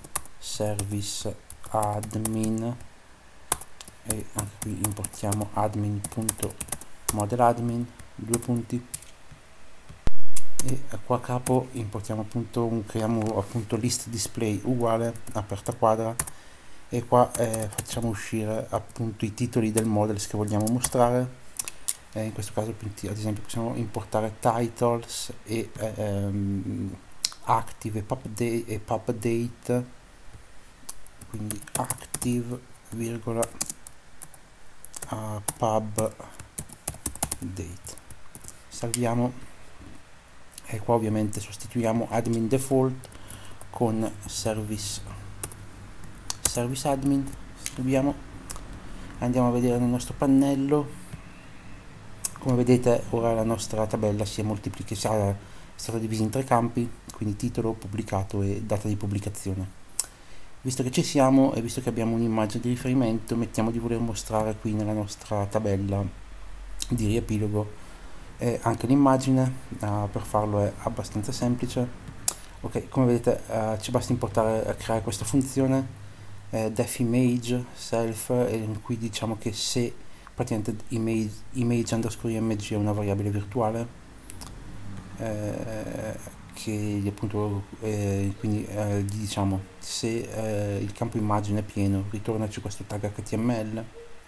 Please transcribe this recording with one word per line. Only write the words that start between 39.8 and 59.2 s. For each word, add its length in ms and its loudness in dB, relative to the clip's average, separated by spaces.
e 140 -6
qua 160 4
ovviamente 420 0
sostituiamo 720 -2
admin 380 0
default 600 2
con 420 0
service, 720 -4
service 480 2
admin. 440 2
Salviamo, 400 2
andiamo 260 2
a 60 2
vedere 260 2
nel 100 2
nostro 300 0
pannello. 800 4
Come 140 2
vedete 560 4
ora 240 2
la 80 2
nostra 440 0
tabella 380 0
si 160 -6
è 40 0
moltiplic-, 520 -4
si 100 -2
è, 40 2
è 260 2
stata 240 -4
divisa 240 -2
in 80 2
tre 120 0
campi, 480 2
quindi 240 -4
titolo, 380 -2
pubblicato 640 -4
e 220 0
data 260 -2
di 80 0
pubblicazione. 800 -4